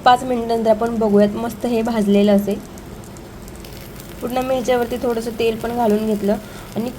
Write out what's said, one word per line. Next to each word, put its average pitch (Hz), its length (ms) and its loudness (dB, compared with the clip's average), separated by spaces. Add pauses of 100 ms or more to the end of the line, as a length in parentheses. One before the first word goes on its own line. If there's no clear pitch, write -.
पाच 247 180 6
मिनिटानंतर 233 480 0
आपण 226 280 0
बघूयात, 202 360 4
मस्त 226 320 -4
हे 233 160 0
भाजलेलं 208 540 4
असेल 202 400 -2 (1400)
पूर्ण. 247 180 -4
मी 262 160 0
ह्याच्यावरती 240 420 0
थोडंसं 233 420 -2
तेल 226 180 0
पण 233 200 -6
घालून 220 300 2
घेतलं 208 300 0 (400)
आणि 233 220 -2